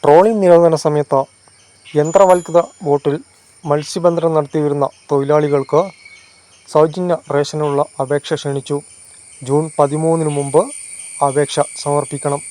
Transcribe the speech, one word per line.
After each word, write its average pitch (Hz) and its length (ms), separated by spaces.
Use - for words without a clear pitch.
ട്രോളിംഗ് 196 400
നിരോധന 170 320
സമയത്ത് 147 360
യന്ത്രവൽകൃത 170 720
ബോട്ടിൽ 143 320
മത്സ്യബന്ധനം 165 720
നടത്തിവരുന്ന 147 520
തൊഴിലാളികൾക്ക് 147 720
സൗജന്യ 160 460
റേഷനുള്ള 147 460
അപേക്ഷ 143 400
ക്ഷണിച്ചു. 139 360
ജൂൺ 143 220
പതിമൂന്നിന് 156 600
മുമ്പ് 143 240
അപേക്ഷ 139 340
സമർപ്പിക്കണം. 143 580